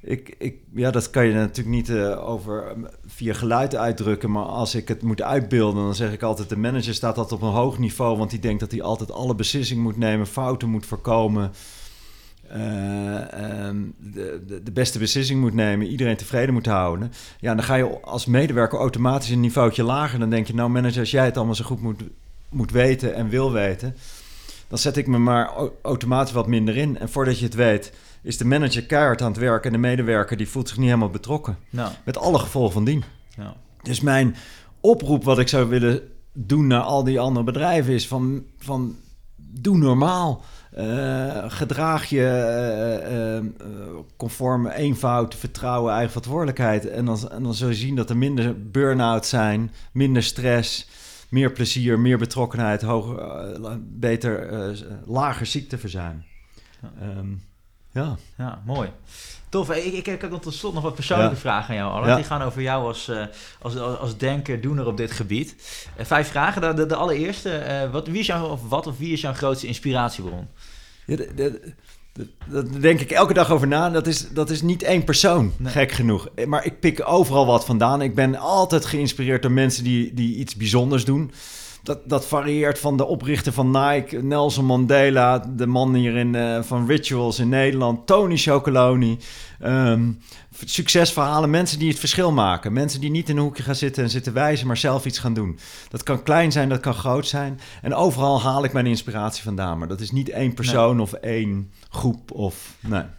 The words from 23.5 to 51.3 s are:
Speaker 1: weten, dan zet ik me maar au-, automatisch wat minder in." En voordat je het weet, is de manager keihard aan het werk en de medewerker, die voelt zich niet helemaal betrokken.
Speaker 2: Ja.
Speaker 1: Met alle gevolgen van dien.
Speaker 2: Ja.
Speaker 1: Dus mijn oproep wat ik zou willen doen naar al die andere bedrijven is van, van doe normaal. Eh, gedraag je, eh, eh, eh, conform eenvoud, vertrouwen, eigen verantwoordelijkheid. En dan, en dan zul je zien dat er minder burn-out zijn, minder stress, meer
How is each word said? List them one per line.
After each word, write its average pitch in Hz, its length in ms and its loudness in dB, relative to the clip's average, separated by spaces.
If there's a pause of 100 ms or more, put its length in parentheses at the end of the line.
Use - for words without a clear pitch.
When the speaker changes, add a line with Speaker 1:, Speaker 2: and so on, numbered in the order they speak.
Speaker 1:
weten, 107 440 -2 (720)
dan - 100 -6
zet 135 200 0
ik 131 100 -2
me 127 100 4
maar 120 300 4
au-, 98 240 -6 (100)
automatisch 123 520 0
wat 117 140 0
minder 110 300 2
in." 143 200 -2
En 110 120 -6
voordat 127 300 0
je 123 60 -2
het 110 100 -4
weet, 110 380 2 (280)
is - 160 -8
de - 80 -4
manager 131 380 2
keihard 143 380 2
aan 117 100 0
het 101 80 -6
werk 117 260 2
en 127 60 0
de 113 60 0
medewerker, 117 600 2
die 104 120 -4
voelt 131 180 -4
zich - 100 -8
niet 131 100 2
helemaal 117 220 4
betrokken. 113 480 -6 (120)
Speaker 2:
Ja. 120 220 -6 (120)
Speaker 1:
Met 131 140 -4
alle 170 220 4
gevolgen 117 340 0
van 107 100 2
dien. 135 200 2 (340)
Speaker 2:
Ja. 101 180 -14 (260)
Speaker 1:
Dus 123 200 -4
mijn 135 340 4 (440)
oproep 170 440 4
wat 131 160 4
ik 123 80 4
zou 127 220 2
willen 120 320 2 (320)
doen 143 340 2
naar 123 140 4
al 139 220 2
die 131 160 2
andere 123 260 2
bedrijven 139 480 2
is 117 140 0
van, 131 360 -2 (140)
van 127 380 -6 (420)
doe 175 400 0
normaal. 156 640 4 (280)
Eh, 131 760 -4
gedraag 151 640 -2
je, 139 120 2
eh, 117 760 0
eh, 110 400 -4
eh, 110 60 -4 (760)
conform 123 500 -2
eenvoud, 123 680 0
vertrouwen, 123 560 -2
eigen 113 180 0
verantwoordelijkheid. 123 800 0
En 120 160 -2
dan, 113 260 -2
en 123 120 -8
dan 117 100 -2
zul 120 140 -2
je 120 80 2
zien 131 200 -2
dat 113 140 -2
er 117 80 0
minder 120 540 0
burn-out 127 540 2
zijn, 110 460 0 (200)
minder 131 320 4
stress, 120 640 0 (420)
meer 131 220 4